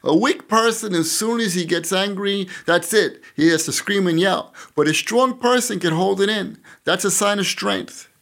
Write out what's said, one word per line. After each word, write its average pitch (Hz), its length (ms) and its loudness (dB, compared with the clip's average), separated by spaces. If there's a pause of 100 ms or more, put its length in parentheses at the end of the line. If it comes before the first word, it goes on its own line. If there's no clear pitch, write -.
A 160 140 2
weak 269 300 0
person, 220 480 0
as 160 160 0
soon 226 280 -2
as 208 140 0
he 175 120 -2
gets 165 280 -2
angry, 196 540 -2 (180)
that's 170 280 0
it. 190 280 2 (140)
He 156 140 4
has 160 160 2
to 139 60 -6
scream 196 360 0
and 165 120 2
yell. 180 340 0 (220)
But 147 120 4
a 151 80 2
strong 247 420 0
person 240 420 0
can 165 140 0
hold 190 280 0
it 202 80 2
in. 214 280 -4 (260)
That's 185 220 -2
a 185 60 2
sign 202 260 2
of 190 80 0
strength. - 600 -6 (140)